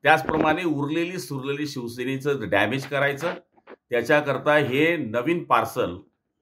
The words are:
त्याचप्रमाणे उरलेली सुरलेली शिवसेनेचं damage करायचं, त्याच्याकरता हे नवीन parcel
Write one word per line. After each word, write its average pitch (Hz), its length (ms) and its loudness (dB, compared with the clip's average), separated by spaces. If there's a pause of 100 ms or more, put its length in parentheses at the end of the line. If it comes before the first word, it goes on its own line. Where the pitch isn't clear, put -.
त्याचप्रमाणे 156 600 4
उरलेली 165 540 -2
सुरलेली 143 480 -6
शिवसेनेचं 131 800 -4
damage 107 380 0
करायचं, 143 480 -4 (560)
त्याच्याकरता 135 640 2
हे 151 420 2
नवीन 139 480 -2
parcel 113 520 0 (460)